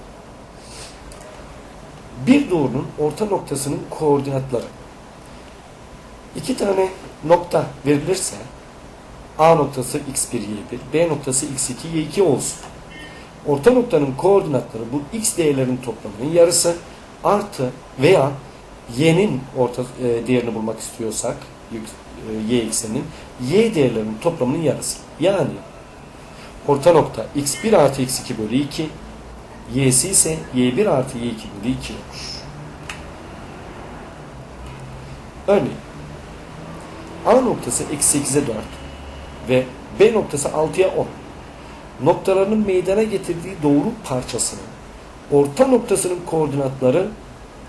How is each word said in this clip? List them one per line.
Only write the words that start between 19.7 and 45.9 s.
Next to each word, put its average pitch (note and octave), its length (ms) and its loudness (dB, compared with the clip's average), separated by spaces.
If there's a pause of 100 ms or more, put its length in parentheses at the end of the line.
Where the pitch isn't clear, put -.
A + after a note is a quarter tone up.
e, A#2+ 440 -2
değerini A#2 280 2
bulmak A2 260 -4
istiyorsak, A#2 560 -6 (360)
yük-, A2+ 160 -10 (600)
e, B2 40 4
y A#2+ 80 4
ekseninin, A2 420 -4 (460)
y A3 240 4
değerlerinin A2 460 2
toplamının D#3+ 420 0
yarısı. - 360 -2 (220)
Yani E3+ 300 2 (1160)
orta C#3+ 240 6
nokta C#3 340 4 (100)
x C#3+ 280 -2
bir A3 80 4
artı C#3 300 6
x - 180 -2
iki A2 180 -6
bölü A2 180 -2
iki, D3 320 0 (840)
y'si C3 340 4
ise D#3+ 300 2 (160)
y B2+ 220 4
bir G#3 100 4
artı C3 320 0
y A#2 80 -4
iki A#2 180 -6 (160)
bölü B2 120 -2
iki - 200 -6
olur. - 500 -12 (3000)
Örneğin E3+ 300 2 (1500)
A G3+ 60 6
noktası F#3 600 2
eksi C#3+ 160 2
sekize C#3+ 380 2
dört A2 360 -8 (640)
ve B2+ 160 4 (360)
B A3+ 120 10
noktası D#3+ 420 -2
altıya D#3+ 340 2
on. - 180 0 (960)
Noktalarının G3 640 4
meydana F#3+ 360 2
getirdiği F#3 600 -2
doğru D3 300 4 (120)
parçasının - 580 -4 (720)
orta C#3+ 340 6
noktasının G3+ 600 4